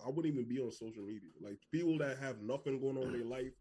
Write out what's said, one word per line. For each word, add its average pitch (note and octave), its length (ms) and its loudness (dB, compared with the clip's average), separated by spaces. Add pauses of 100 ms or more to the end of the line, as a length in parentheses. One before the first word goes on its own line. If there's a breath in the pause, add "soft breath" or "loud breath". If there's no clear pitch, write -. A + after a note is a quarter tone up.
I C3 40 0
wouldn't D#3+ 220 2
even B2 140 2
be B2 140 0
on A#2+ 100 0
social A2 320 -8
media." G2+ 280 -6 (100)
Like, G2+ 160 -8 (160)
people D#3+ 260 4
that C#3 200 0
have B2+ 240 -4
nothing C3+ 380 0
going C3+ 180 2
on C3 60 2
in B2 80 0
their A#2+ 120 0
life, B2+ 260 -2 (100)